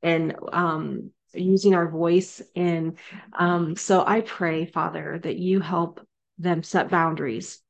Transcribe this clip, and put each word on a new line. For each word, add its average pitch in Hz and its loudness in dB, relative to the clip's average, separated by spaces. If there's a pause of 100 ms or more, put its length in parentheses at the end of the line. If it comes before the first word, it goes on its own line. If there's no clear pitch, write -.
and, 165 0 (180)
um, 156 -2 (220)
using 190 4
our 170 2
voice. 170 0 (120)
And, 165 0 (360)
um, 175 0
so - 4
I 214 2
pray, 165 -2
Father, 160 -4
that 160 -4
you 185 2
help 170 -2 (380)
them 170 0
set - 0
boundaries 160 -2